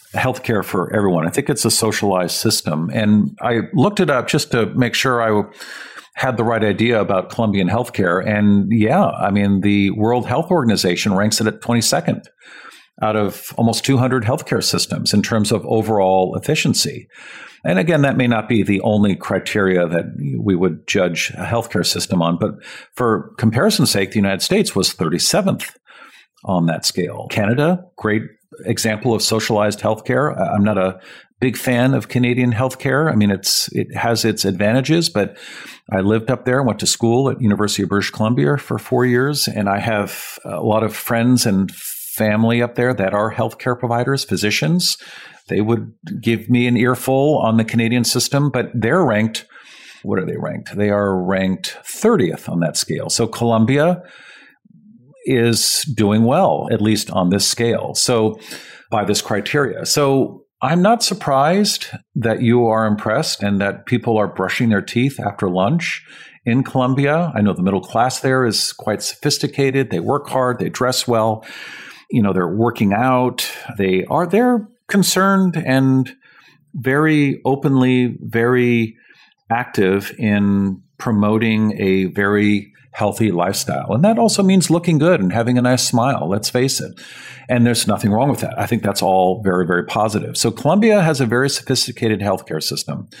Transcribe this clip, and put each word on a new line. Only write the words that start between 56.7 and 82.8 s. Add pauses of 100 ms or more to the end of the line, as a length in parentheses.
at
least
on
this
scale.
So (500)
by
this
criteria.
So (180)
I'm
not
surprised (280)
that
you
are
impressed
and
that
people
are
brushing
their
teeth
after
lunch (420)
in
Colombia.
I
know
the
middle
class
there
is
quite
sophisticated.
They
work
hard,
they
dress
well, (640)
you
know,
they're
working
out. (280)
They
are,
they're (200)
concerned
and (600)
very
openly,
very (520)
active
in (160)
promoting
a
very (220)